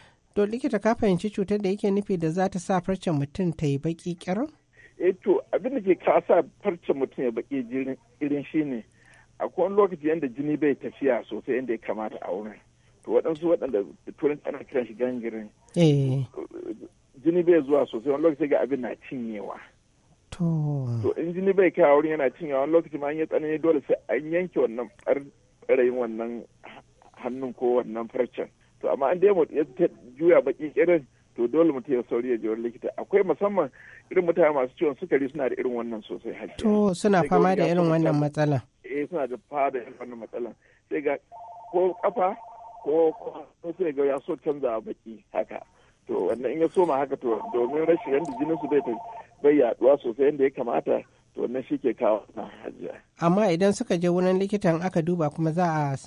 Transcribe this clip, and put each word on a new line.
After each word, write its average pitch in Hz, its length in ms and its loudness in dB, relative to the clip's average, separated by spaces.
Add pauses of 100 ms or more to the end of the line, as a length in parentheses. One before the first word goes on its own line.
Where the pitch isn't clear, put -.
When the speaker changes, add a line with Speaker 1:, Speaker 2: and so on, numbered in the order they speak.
(360)
Speaker 1:
To 208 100 4
likita, 226 340 -2
ka 226 160 2
fahimci 202 360 2
cutar 208 300 -2
da 196 80 0
yake 202 220 0
nufi 202 260 0
da 165 120 0
za 185 200 0
ta 185 100 -6
sa 175 220 0
farcen 185 360 -2
mutum 160 400 -2
ta 156 80 -2
yi 139 140 2
baƙi 165 380 -4
ƙirin? 208 300 -4 (520)
Speaker 2:
Eh 180 140 2 (100)
to, 170 180 2 (100)
abin 247 220 -2
da 247 80 -2
ke 180 180 2
ka 175 280 4
sa 175 160 6 (200)
farcen 175 340 -2
mutum 135 280 -4
ya 117 60 2
baƙi 123 360 -4
jirin, 131 300 -4 (240)
irin 143 240 -2
shi 156 180 -2
ne, 123 220 -4 (540)
akwai 170 240 -2
wani 196 120 0
lokaci 180 320 2
yanda 156 200 0
jini 143 320 -2
bai 143 160 2
tafiya 120 500 -2
sosai 113 300 -6
yanda 123 180 -4
ya 113 60 -4
kamata 110 420 -6
a - 100 -8
wurin. 104 280 -8 (440)
To 104 80 -6
waɗansu 156 460 0
waɗanda 107 260 -2 (220)
da 98 140 -12
turanci 147 280 -2
ana 131 160 -8
kiran 123 240 -4
shi 117 60 -16
gangrene. 113 560 -6 (260)
Speaker 1:
Eh. 139 480 2 (1000)
Speaker 2:
Jini 170 200 2
bai 165 220 6
zuwa 139 240 2
sosai, 123 220 -4
wani 143 120 0
lokaci 156 260 2
ga 139 120 4
abin 127 200 -2
na 104 120 -6 (160)
cinyewa. 110 480 -8 (720)
Speaker 1:
To. 147 720 -2
Speaker 2:
To - 180 0
in 170 140 -4
jini 190 220 0
bai 185 160 6
kai 175 180 0
wurin 151 300 6
yana 131 100 2
cinyewa, 139 320 -2
wani 151 120 0
lokaci 156 260 2
ma 143 80 -4
an 151 100 -4
yi 160 80 0
tsanani 156 340 -2
dole 156 280 2
sai 175 100 2 (180)
an 151 160 -4
yanke 170 300 -2
wannan 113 280 -2 (160)
ɓar-, 139 200 0 (420)
ɓarayin 123 300 4
wannan 117 480 -6 (760)
hannun 127 300 -8
ko 123 280 0
wannan 113 280 -8
farcen. - 400 -4 (320)
To - 80 -2
amma 131 240 0
an 180 60 -2
dai 202 140 6
mu-, 165 160 2
ya 147 140 -2 (140)
ta 170 80 2 (320)
juya 160 240 6
baƙi 139 340 -4
irin, 165 300 4 (300)
to 120 120 0
dole 156 240 4
mutum 135 240 -4
ya 120 140 0
sauri 123 220 -2
ya 117 60 0
je 110 120 -6
wurin 113 160 -4
likita. - 320 -6
Akwai 196 260 -2
musamman 185 460 0 (420)
irin 175 140 2
mutane 165 280 4
masu 127 240 0
ciwon 151 220 0
sukari 139 320 0
suna 139 180 -2
da - 60 -2
irin 123 180 -4
wannan 117 300 -6
sosai, - 300 -10
hajiya. 98 240 -12
Speaker 1:
To, 208 360 2
suna 202 280 2
Speaker 2:
Sai 147 60 0
ga - 20 -8
Speaker 1:
fama 180 200 6
Speaker 2:
wani 190 80 2
Speaker 1:
da 180 80 2
Speaker 2:
ya 165 80 2
Speaker 1:
irin 175 120 4
Speaker 2:
so 160 60 4
Speaker 1:
wannan 160 220 4
Speaker 2:
ta-, 147 60 2
Speaker 1:
matsala. 147 420 0 (220)
Speaker 2:
Eh, 143 260 -4
suna 151 180 -2
da 120 100 -6 (120)
fama 139 220 0
da 131 80 -4
irin 120 200 -12
wannan 120 200 -12
matsalan. 113 340 -8 (360)
Sai 156 120 -2
ga 139 140 0 (560)
ko 180 220 2 (100)
kafa 190 320 0 (480)
ko, 160 280 4 (500)
ko 170 160 -10
sai 170 160 -2
ga 139 100 0
ya 139 220 0
so 165 100 -4
canza 131 460 -4
baki 110 420 -14 (100)
haka. 92 280 -6 (460)
To 120 60 -4 (200)
wannan 120 200 -4
in 160 80 -2
ya 165 120 4
soma 165 240 4
haka, 139 200 -2
to 113 200 0 (160)
domin 127 320 0
rashin 156 320 2
yanda 151 140 -2 (100)
jinin 160 200 -2
su 151 60 -6
bai - 140 2
ta-, 120 200 -6 (420)
bai 147 180 6
yaduwa 120 400 4
sosai 127 320 -2
yanda 135 100 0
ya 131 60 2
kamata, 123 540 -2 (320)
to - 60 -6
wannan 123 260 -4
shi 143 100 -2
ke 120 160 -2
kawo 107 300 0 (120)
wannan, 104 140 -10 (140)
hajiya. - 320 -12 (240)
Speaker 1:
Amma 185 320 2
idan 196 220 2
suka 202 240 -2
je 175 120 0
wurin 185 300 2
likitan 196 420 0
aka 180 200 0
duba 165 280 0
kuma 160 220 -2
za 180 140 0
a 147 420 -2